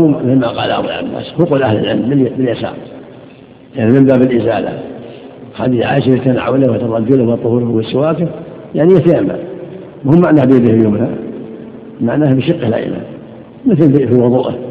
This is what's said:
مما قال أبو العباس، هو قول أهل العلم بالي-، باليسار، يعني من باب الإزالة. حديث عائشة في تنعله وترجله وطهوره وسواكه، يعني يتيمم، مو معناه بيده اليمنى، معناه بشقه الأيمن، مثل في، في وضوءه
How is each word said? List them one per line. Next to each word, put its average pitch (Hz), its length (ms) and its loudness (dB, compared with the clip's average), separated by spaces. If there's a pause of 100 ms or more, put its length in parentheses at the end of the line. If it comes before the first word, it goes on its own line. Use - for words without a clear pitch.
(260)
مما 123 220 2
قال 113 220 -4
أبو - 180 -4
العباس، - 520 -8
هو 170 40 2
قول 139 180 0
أهل 113 160 2
العلم 107 300 -2
بالي-، 135 220 2
باليسار، 120 440 -4 (1000)
يعني 113 160 2
من 135 140 6
باب 127 160 4
الإزالة. 113 560 0 (760)
حديث 120 320 -2
عائشة 139 240 0
في 127 80 4
تنعله 127 540 0
وترجله 113 520 0
وطهوره 117 400 0
وسواكه، 131 640 -2 (460)
يعني 170 200 4
يتيمم، 151 420 2 (680)
مو 156 160 6
معناه 156 240 4
بيده 120 300 4
اليمنى، 110 340 2 (920)
معناه 131 340 2
بشقه 131 340 0
الأيمن، - 340 -4 (640)
مثل 151 300 4
في، 131 100 2
في 113 80 2
وضوءه 123 440 2 (120)